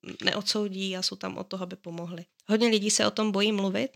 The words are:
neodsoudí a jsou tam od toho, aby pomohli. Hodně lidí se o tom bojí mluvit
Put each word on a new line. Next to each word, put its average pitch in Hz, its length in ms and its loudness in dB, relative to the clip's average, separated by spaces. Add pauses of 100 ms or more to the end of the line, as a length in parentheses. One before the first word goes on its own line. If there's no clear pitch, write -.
(260)
neodsoudí 196 720 -2
a 185 40 -6
jsou 190 140 -4
tam 185 220 -8
od 190 100 -8
toho, 185 160 -8
aby 180 120 -8
pomohli. 170 500 -10 (240)
Hodně 220 180 4
lidí 214 240 4
se - 160 4
o 208 40 0
tom 214 200 2
bojí 202 200 4
mluvit 202 440 0